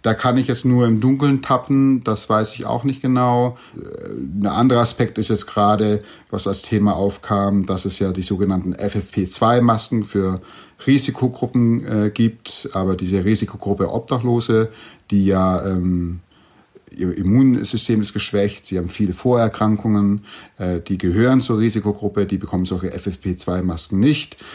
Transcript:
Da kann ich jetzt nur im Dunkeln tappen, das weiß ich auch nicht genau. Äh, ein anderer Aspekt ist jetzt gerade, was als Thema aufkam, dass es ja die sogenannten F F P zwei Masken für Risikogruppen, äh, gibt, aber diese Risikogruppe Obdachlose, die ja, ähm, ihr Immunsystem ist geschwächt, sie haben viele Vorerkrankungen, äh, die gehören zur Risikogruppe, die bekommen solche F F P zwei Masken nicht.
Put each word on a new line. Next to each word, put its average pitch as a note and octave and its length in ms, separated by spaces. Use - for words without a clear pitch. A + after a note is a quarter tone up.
Da A2+ 120
kann B2+ 240
ich C3 100
jetzt B2 180
nur B2 200
im A2+ 140
Dunkeln C3+ 420
tappen, C3+ 640
das G#2+ 260
weiß G#2+ 240
ich - 120
auch A#2+ 180
nicht C3+ 180
genau. B2 560
Äh, C2+ 640
ein G#2 40
anderer A#2+ 360
Aspekt - 360
ist A2 120
jetzt G#2+ 180
gerade, G#2 560
was G2+ 180
als G2 160
Thema G#2 340
aufkam, G2 680
dass F#2+ 200
es G2 120
ja F#2+ 140
die F#2 120
sogenannten F#2 500
F G#2 220
F G2 180
P F#2 140
zwei A#2 340
Masken A2+ 420
für F#2+ 380
Risikogruppen, B2 1000
äh, G#2+ 280
gibt, - 600
aber F#2+ 240
diese F#2 260
Risikogruppe G2+ 680
Obdachlose, A#2 800
die G2+ 160
ja, F#2 400
ähm, F2+ 540
ihr F2+ 220
Immunsystem A2+ 840
ist G2+ 140
geschwächt, G2+ 520
sie F#2 120
haben F2 100
viele F#2 240
Vorerkrankungen, G#2+ 1120
äh, F2+ 220
die F#2 180
gehören A2 440
zur A2+ 180
Risikogruppe, G#2 640
die G2 120
bekommen F2+ 280
solche F#2 280
F F#2 140
F F#2 120
P F2+ 160
zwei F#2 260
Masken F2+ 380
nicht. C#3+ 380